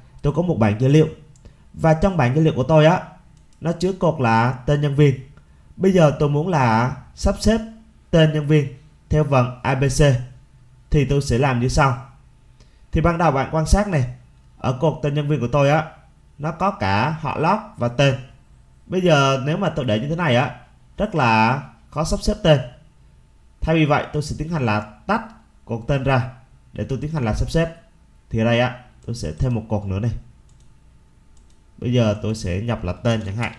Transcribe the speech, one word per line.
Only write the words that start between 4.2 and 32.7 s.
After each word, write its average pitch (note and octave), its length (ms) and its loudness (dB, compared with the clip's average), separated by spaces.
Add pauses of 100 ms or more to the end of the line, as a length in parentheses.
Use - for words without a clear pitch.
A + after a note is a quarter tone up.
là A#2 320 2 (140)
tên D3 140 2
nhân C#3+ 140 0
viên. C#3 260 4 (560)
Bây F#3+ 160 2
giờ D#3 260 4
tôi D3 100 0
muốn D3 200 -2
là B2+ 480 2 (180)
sắp G3+ 260 -2
xếp A3 200 2 (500)
tên D#3+ 220 4
nhân D3+ 140 -4
viên C#3+ 280 2 (340)
theo D3+ 160 2
vần B2+ 380 0
A C#3 120 0
B C3 100 0
C C3+ 160 -2 (920)
thì D3 140 4
tôi C#3+ 180 0
sẽ B2+ 160 -2
làm B2+ 220 0
như A#2+ 80 0
sau. C3+ 380 0 (840)
Thì E3 80 0
ban E3 180 0
đầu E3 140 2
bạn C3 200 -2
quan D#3 140 -2
sát G#3 220 2
này, C3+ 260 -2 (440)
ở B2+ 220 -4
cột D#3+ 220 0
tên D3 120 -2
nhân D3 140 -2
viên D3 120 0
của A#2+ 120 -4
tôi C#3+ 180 4
á, D#3 200 0 (480)
nó D3+ 140 -6
có F#3 180 -2
cả G#2+ 400 0
họ D#3 280 -6
lót F3 200 0 (180)
và A#2+ 120 -4
tên. C3 260 2 (720)
Bây F3+ 140 -2
giờ C#3 460 2
nếu D#3 100 -2
mà F#3+ 200 -2
tôi C#3+ 80 -4
để A2 160 0
như C#3+ 80 -6
thế E3 80 -4
này D#3+ 200 0
á, C3 240 -2 (360)
rất G3+ 180 -4
là A#2 480 2 (280)
khó D3+ 140 -4
sắp G3 180 -4
xếp G#3 200 0
tên. D3+ 180 4 (1000)
Thay D#3+ 120 0
vì D#3+ 100 4
vậy, C#3+ 280 0
tôi D3+ 100 -4
sẽ B2 160 -8
tiến D#3 100 -8
hành D#3 180 -4
là G#2 140 0 (260)
tách A3 160 -2 (420)
cột A2+ 240 -8
tên C#3 160 -2
ra B2+ 260 0 (420)
để - 160 -6
tôi C3 140 -6
tiến D3+ 100 -8
hành D3+ 120 -4
là G#2+ 100 0
sắp - 160 -4
xếp. E3 260 -2 (540)
Thì A2+ 100 -2
ở A2 40 2
đây A#2 160 2
á, B2 240 -4 (220)
tôi A#2 80 -8
sẽ D#2 240 -8
thêm B2+ 160 0
một A2 140 -4
cột G2+ 160 -4
nữa G2 160 -4
này. A#2 100 -2 (1700)
Bây B2 140 -4
giờ A2+ 300 2
tôi A2 120 -4
sẽ F#2+ 260 -4
nhập A2+ 240 -6